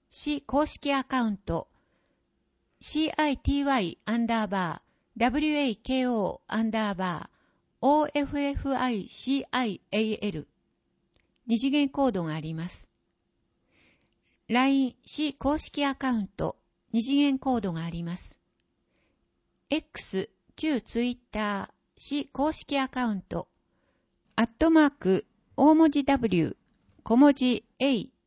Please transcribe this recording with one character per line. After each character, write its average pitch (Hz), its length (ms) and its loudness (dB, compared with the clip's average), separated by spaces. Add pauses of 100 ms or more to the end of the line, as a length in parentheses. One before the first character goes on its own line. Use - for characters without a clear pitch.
市 - 320 -6
公 294 260 -2
式 - 280 -6
ア 262 80 -2
カ 262 200 -2
ウ 220 100 0
ン 196 40 -4
ト、 - 320 -6 (1120)
シ 302 280 -2
ー - 80 -6
ア 311 100 2
イ 277 100 0
テ - 140 -2
ィ 285 120 2
ー - 20 -2
ワ 269 160 2
イ 175 240 -4
ア 220 120 -2
ン 233 120 -2
ダ 220 180 0
ー - 20 -8
バ 185 340 -4 (340)
ー 208 40 -6
ダ 233 100 2
ブ 277 100 -2
リ 302 120 0
ュ 302 40 0
ー 285 100 0
エ 247 40 0
ー 208 120 -6
ケ 262 240 -2
ー 247 60 0
オ 202 360 -2
ー - 60 -6
ア 220 80 0
ン 220 80 0
ダ 214 240 -2
ー - 20 -8
バ 180 380 -6
ー - 20 -20 (440)
オ 294 240 2
ー 294 100 -6
エ 285 100 0
フ 285 140 -4
エ 277 160 -2
フ 269 240 -2
ア 254 120 -2
イ 208 180 -4
シ 269 320 -2
ー - 100 -8
ア 254 140 -2
イ 208 160 -6 (100)
エ 208 80 0
ー 220 240 0
エ 208 80 -2
ル。 156 160 -10 (1000)
二 226 100 2
次 262 120 0
元 285 180 2
コ 277 180 0
ー 240 60 2
ド 185 100 -2
が 156 120 -4
あ 160 60 -6
り 160 140 -8
ま 165 140 -8
す。 - 220 -18 (1600)
ラ 247 160 2
イ 269 200 2
ン、 240 80 -8 (120)
市 294 260 -4
公 294 260 -2
式 - 260 -4
ア 269 100 -2
カ 269 160 -4
ウ 226 120 0
ン 190 40 -6
ト、 - 300 -6 (360)
二 226 120 0
次 277 140 2
元 285 200 4
コ 254 200 0
ー - 20 0
ド 190 120 -4
が 165 120 -4
あ 170 60 -6
り 170 120 -8
ま 170 140 -6
す。 - 240 -18 (1300)
X、 - 580 -6 (280)
旧 294 240 -2
Twitter、 214 920 -6 (240)
市 285 300 -6
公 285 240 -2
式 - 260 -6
ア 262 120 -2
カ 254 160 -4
ウ 220 100 -2
ン 185 60 -6
ト、 - 260 -8 (880)
ア 220 80 0
ッ 233 60 0 (100)
ト 330 140 4
マ 311 140 8
ー 285 40 4
ク、 - 360 0 (300)
大 311 200 8
文 320 120 8
字 285 140 2
W、 214 540 2 (480)
小 226 120 2
文 285 160 10
字 254 320 0 (140)
A、 262 280 0 (200)